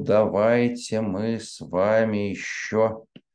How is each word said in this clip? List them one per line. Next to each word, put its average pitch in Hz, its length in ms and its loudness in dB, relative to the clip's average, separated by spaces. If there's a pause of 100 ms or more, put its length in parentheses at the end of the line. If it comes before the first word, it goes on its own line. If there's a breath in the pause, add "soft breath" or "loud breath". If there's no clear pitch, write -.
давайте 110 960 2
мы 107 400 -2
с - 200 -16
вами 104 680 2
ещё - 760 -2 (280)